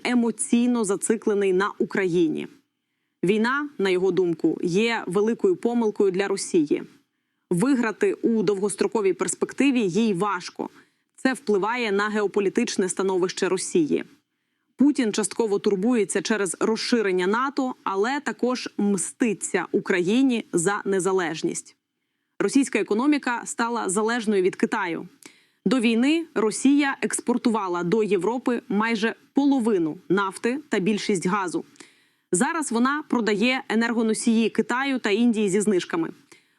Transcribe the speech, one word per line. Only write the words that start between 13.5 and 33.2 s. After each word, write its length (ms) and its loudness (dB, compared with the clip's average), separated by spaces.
Путін 380 2
частково 460 -2
турбується 600 0
через 380 -2
розширення 680 0
нато, 560 -2
але 360 -2
також 580 -4
мститься 920 -2
Україні 840 2
за 320 0
незалежність. 920 -2
Російська 400 2
економіка 680 0
стала 440 -4
залежною 520 0
від 140 0
Китаю. 520 -4
До 140 2
війни 460 2
Росія 680 2
експортувала 840 -2
до 200 2
Європи 680 -2
майже 460 0
половину 640 2
нафти 500 -2
та 100 0
більшість 480 0
газу. 360 -2
Зараз 400 0
вона 360 0
продає 640 0